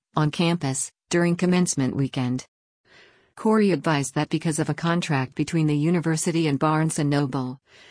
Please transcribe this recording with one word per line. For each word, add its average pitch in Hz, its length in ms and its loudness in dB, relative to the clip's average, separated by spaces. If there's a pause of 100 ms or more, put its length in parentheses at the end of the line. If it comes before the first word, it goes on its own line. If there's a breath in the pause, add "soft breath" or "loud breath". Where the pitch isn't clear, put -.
(160)
on 151 140 2
campus 165 600 -2 (180)
during 175 260 2
commencement 180 600 0
weekend. 127 500 -4 (920 soft breath)
Corey 214 360 2
advised 143 420 0
that 151 160 -2
because 160 300 -2
of 156 100 -2
a 147 60 -2
contract 165 580 -2
between 160 320 0
the 147 100 2
university 160 720 0
and 139 120 0
Barnes 156 400 0
and 143 100 0
Noble, 135 500 -2 (320 loud breath)